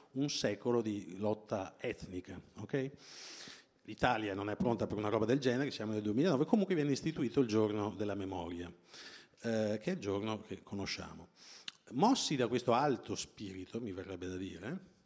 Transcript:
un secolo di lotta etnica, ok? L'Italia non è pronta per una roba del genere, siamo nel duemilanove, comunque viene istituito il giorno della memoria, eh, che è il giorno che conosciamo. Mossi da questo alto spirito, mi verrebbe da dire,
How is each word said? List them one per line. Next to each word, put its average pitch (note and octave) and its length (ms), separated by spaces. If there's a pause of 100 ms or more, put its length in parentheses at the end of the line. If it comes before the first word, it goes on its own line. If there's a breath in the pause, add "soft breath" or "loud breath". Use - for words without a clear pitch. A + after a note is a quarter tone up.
(120 loud breath)
un C#3 160
secolo A#2+ 540
di F#2+ 340
lotta G#2 640
etnica, F#2+ 600 (180)
ok? C3 340 (960 loud breath)
L'Italia A2 460
non G2+ 160
è G#2 80
pronta A2+ 300
per F#2+ 100
una G#2 140
roba G#2+ 160
del B2 120
genere, B2+ 320
siamo A2 220
nel G#2+ 80
duemilanove, C3 460
comunque F#3+ 280
viene D3 180
istituito C3+ 480
il C3 60
giorno G#2+ 480
della G2+ 200
memoria, F2 520 (760 loud breath)
eh, G#2+ 400
che - 80
è - 0
il F#3+ 80
giorno G#2 420
che - 220
conosciamo. E2+ 640 (640 loud breath)
Mossi F3 440
da B2 140
questo A#2+ 240
alto B2 420
spirito, F#2+ 680
mi A2 100
verrebbe F2+ 340
da F#2 100
dire, F#2+ 420 (280)